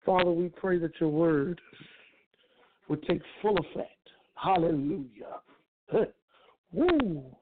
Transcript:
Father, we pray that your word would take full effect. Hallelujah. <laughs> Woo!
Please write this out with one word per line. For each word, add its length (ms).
Father, 240
we 180
pray 300
that 220
your 100
word 500
would 140
take 180
full 160
effect. 320
Hallelujah. 1040
<laughs> 140
Woo! 520